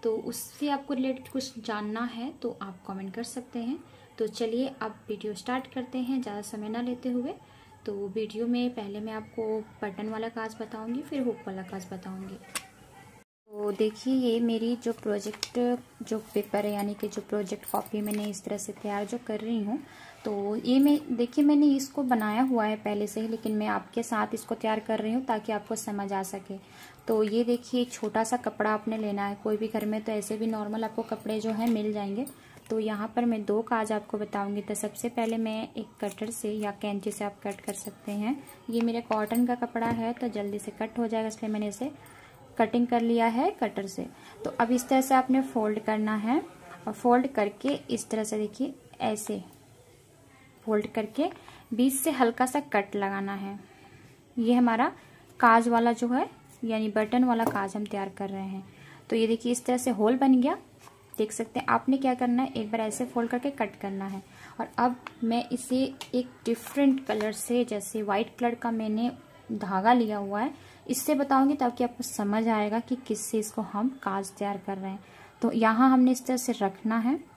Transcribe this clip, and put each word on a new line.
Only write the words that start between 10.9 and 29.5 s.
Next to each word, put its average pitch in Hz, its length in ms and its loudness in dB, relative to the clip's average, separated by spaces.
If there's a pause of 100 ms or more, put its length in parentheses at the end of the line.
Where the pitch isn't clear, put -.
फिर 294 180 -4
hook 240 160 0 (100)
वाला 190 160 -8
काज 185 300 -10
बताऊंगी। 190 460 -10 (1120)
तो 208 220 -4
देखिए, 214 420 0
ये 240 260 2
मेरी 233 360 2
जो 233 160 -4
project, 208 680 -4 (440)
जो 220 160 -4 (160)
paper 208 320 0
है, 208 60 -2
यानी 202 220 -2
कि 208 140 -6
जो 202 140 -6
project 202 480 -4
copy 208 300 -2
मैंने 208 240 -4
इस 202 200 -8
तरह 208 120 -6
से 202 160 -8
तैयार 202 340 -4
जो 240 200 -6
कर 214 140 -4
रही 220 240 -2
हूँ, 220 140 -2 (460)
तो 202 320 -2
ये 247 220 4
मैं, 294 200 8 (180)
देखिए, 240 280 2
मैंने 294 220 8
इसको 277 360 2
बनाया 220 400 2
हुआ 247 220 4
है 214 120 2
पहले 208 300 -2
से 208 140 -4
ही, 220 80 -2
लेकिन 226 240 -2
मैं 214 140 0
आपके 208 360 -2
साथ 214 320 -2
इसको 226 200 -4
तैयार 220 260 0
कर 220 180 -2
रही 214 140 0
हूँ 262 120 0
ताकि 220 280 -2
आपको 208 220 -4
समझ 202 380 -4
आ 190 100 0
सके। 190 340 -8 (500)
तो 220 160 4
ये 220 220 2
देखिए, 240 400 0
छोटा 220 400 -2
सा 247 120 -2
कपड़ा 214 340 0
आपने 214 280 -2
लेना 202 280 -2
है, 202 180 -6
कोई 214 120 0